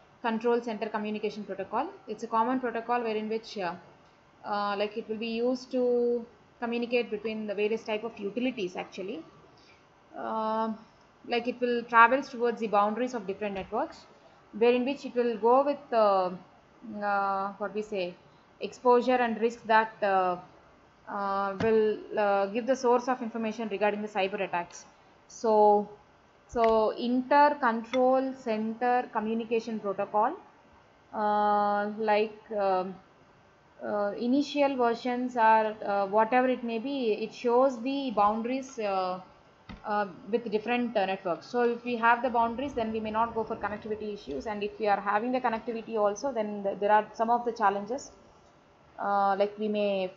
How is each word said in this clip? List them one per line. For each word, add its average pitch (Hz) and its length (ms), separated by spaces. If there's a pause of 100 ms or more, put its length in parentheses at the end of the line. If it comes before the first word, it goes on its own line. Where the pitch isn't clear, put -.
(200)
control 233 420
center 220 260
communication 214 560
protocol. 196 440 (180)
It's 214 160
a 226 40
common 233 340
protocol 240 420
wherein 220 260
which, 220 300
uh, 175 160 (680)
uh, 202 340
like, 208 180
it 214 120
will 220 80
be 226 100
used 240 460
to 240 520 (360)
communicate 240 500
between 220 360
the 202 80
various 214 280
type 214 220
of 226 140
utilities 208 580
actually. 208 460 (920)
Uh, 220 560 (560)
like, 240 200
it - 120
will 240 220
travels 233 460
towards 233 320
the 220 80
boundaries 214 460
of 196 120
different 196 280
networks, 208 520 (520)
wherein 240 260
which 277 200
it 254 100
will 240 220
go 247 280
with, 285 280
uh, 196 380 (720)
uh, 196 540
what 202 160
we 214 80
say, 180 320 (460)
exposure 247 560
and 226 240
risk 233 260
that, 220 260 (120)
uh, 185 320 (720)
uh, 196 520
will, 220 380 (180)
uh, 202 300
give 220 180
the 254 120
source 247 320
of 254 120
information 226 480
regarding 208 320
the 208 80
cyber 196 320
attacks. 180 440 (420)
So, 208 640 (580)
so 220 440
inter 285 680
control 254 760
center 240 800
communication 226 680
protocol, 202 540 (800)
uh, 208 840
like, 214 400 (140)
um, 190 420 (880)
uh, 208 360
initial 277 580
versions 247 600
are, 220 380 (100)
uh, 202 220
whatever 220 420
it 247 140
may 233 160
be, 254 360
it 220 180
shows 247 500
the 269 320
boundaries, 226 640
uh, 185 420 (640)
uh, 208 200 (240)
with 233 220
different, 233 440
uh, 190 100
networks. 190 400
So 240 160
if 240 220
we 247 120
have 233 260
the 262 80
boundaries, 233 440
then 220 180
we 220 80
may 214 100
not 226 240
go 220 80
for 220 140
connectivity 214 580
issues, 262 320
and 208 160
if 208 160
we 214 80
are 196 140
having 208 320
the 254 80
connectivity 226 560
also, 208 340
then 208 320
th-, 196 160
there 202 140
are 214 220
some 226 160
of 240 140
the 233 80
challenges, 202 600 (880)
uh, 196 380
like, 208 200
we 214 100
may 202 480